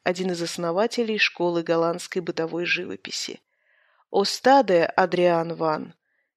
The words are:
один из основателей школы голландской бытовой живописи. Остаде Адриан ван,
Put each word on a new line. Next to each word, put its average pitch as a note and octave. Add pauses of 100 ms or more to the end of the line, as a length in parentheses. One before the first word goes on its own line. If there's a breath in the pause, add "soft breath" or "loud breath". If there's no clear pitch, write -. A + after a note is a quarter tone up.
один F3+
из E3
основателей G3+
школы F3
голландской E3+
бытовой E3
живописи. - (720)
Остаде G3+
Адриан F3
ван, D#3+ (440)